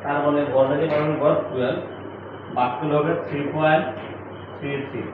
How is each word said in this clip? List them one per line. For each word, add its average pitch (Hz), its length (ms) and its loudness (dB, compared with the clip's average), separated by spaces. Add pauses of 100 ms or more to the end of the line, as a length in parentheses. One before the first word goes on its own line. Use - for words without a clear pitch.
কার্বনের 147 480 2
ভর 131 120 6 (260)
পারমাণবিক 151 320 2
ভর 151 120 6 (140)
টুয়েলভ, 127 300 -2 (760)
ভাগ 123 220 2
করলে 151 200 0
হবে 156 140 2 (140)
থ্রি 143 140 -4 (140)
পয়েন্ট 156 300 4 (720)
থ্রি 143 140 -6 (180)
থ্রি। 113 140 -6 (120)